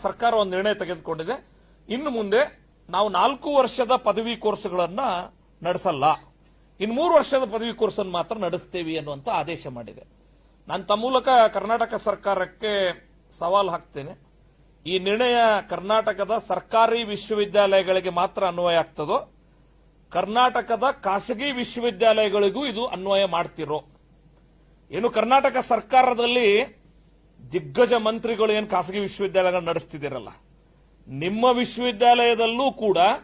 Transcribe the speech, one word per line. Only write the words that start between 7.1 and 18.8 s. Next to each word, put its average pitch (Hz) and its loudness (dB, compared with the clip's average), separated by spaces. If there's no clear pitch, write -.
ವರ್ಷದ 269 4
ಪದವಿ 226 -4
ಕೋರ್ಸ್ - -2
ಅನ್ನು 190 -6
ಮಾತ್ರ 175 -4
ನಡೆಸ್ತೇವೆ 175 -6
ಅನ್ನುವಂತ 143 -8
ಆದೇಶ 165 -4
ಮಾಡಿದೆ. 120 -14
ನಾನು 180 -6
ತಮ್ಮ 208 0
ಮೂಲಕ 254 0
ಕರ್ನಾಟಕ 220 -2
ಸರ್ಕಾರಕ್ಕೆ 196 -2
ಸವಾಲು 185 2
ಹಾಕ್ತೇನೆ, 160 -10
ಈ 180 -2
ನಿರ್ಣಯ 226 0
ಕರ್ನಾಟಕದ 196 -2
ಸರ್ಕಾರಿ 226 0
ವಿಶ್ವವಿದ್ಯಾಲಯಗಳಿಗೆ 196 0
ಮಾತ್ರ 185 -2
ಅನ್ವಯ 175 0
ಆಗ್ತದೋ, 165 -2